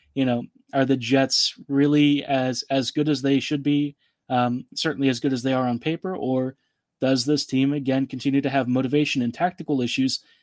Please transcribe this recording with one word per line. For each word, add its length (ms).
You 120
know, 180
are 120
the 120
Jets 560
really 560
as, 460
as 220
good 180
as 120
they 180
should 240
be? 320
Um, 440
certainly 360
as 100
good 140
as 100
they 100
are 140
on 120
paper, 360
or 400
does 240
this 200
team, 280
again, 340
continue 340
to 80
have 180
motivation 540
and 120
tactical 480
issues 400